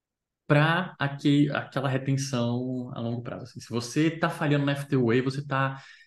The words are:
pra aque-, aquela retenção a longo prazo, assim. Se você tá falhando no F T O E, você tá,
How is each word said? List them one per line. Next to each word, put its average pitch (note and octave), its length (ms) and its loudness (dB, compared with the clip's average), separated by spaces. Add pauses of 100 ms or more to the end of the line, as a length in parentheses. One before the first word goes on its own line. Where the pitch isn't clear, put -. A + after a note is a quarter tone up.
(460)
pra E3+ 540 4
aque-, C#3+ 520 4
aquela B2+ 360 -2
retenção B2+ 1080 -2
a - 60 -8
longo A#2 240 -4
prazo, G2 220 -10
assim. - 160 -16
Se - 80 -16
você D3+ 420 0
tá E3 180 -2
falhando D3 360 0
no C#3+ 60 2
F C#3 140 -4
T C#3 120 0
O A#2 160 4
E, B2+ 80 4
você C3+ 240 -4
tá, C3+ 360 -2 (240)